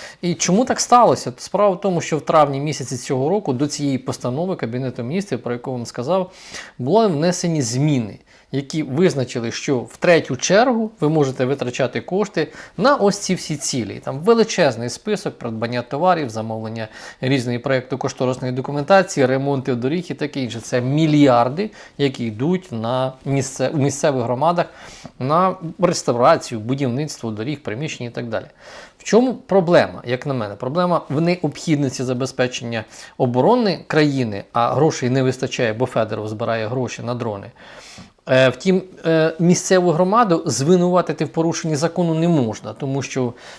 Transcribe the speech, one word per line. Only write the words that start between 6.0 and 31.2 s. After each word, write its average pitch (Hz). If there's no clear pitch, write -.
були 196
внесені 165
зміни, 127
які 143
визначили, 131
що 131
в -
третю 160
чергу 226
ви 151
можете 135
витрачати 123
кошти 180
на 254
ось 202
ці -
всі 160
цілі. 120
Там 135
величезний 156
список: -
придбання 117
товарів, 156
замовлення 110
різної 123
проєктно-кошторисної 127
документації, 143
ремонти 135
доріг 147
і 147
таке 143
інше. 113
Це 123
мільярди, 147
які 135
йдуть 135
на 127
місце-, 135
у 160
місцевих 135
громадах 151
на 170
реставрацію, 139
будівництво 127
доріг, 120
приміщень 120
і -
так 120
далі. 107
В -
чому 240
проблема, 160
як 123
на 143
мене? 104
Проблема 165
в 143